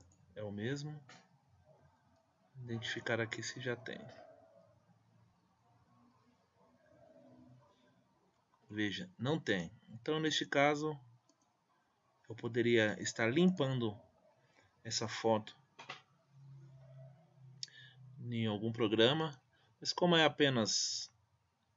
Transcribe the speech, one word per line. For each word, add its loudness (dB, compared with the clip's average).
é -10
o -8
mesmo. -6
Identificar -4
aqui -4
se -10
já -4
tem. -12
Veja, -4
não -2
tem. -4
Então, -6
neste -2
caso, 0
eu -12
poderia 2
estar -2
limpando 2
essa -4
foto 0
em -2
algum -2
programa, 4
mas -4
como 6
é 8
apenas 2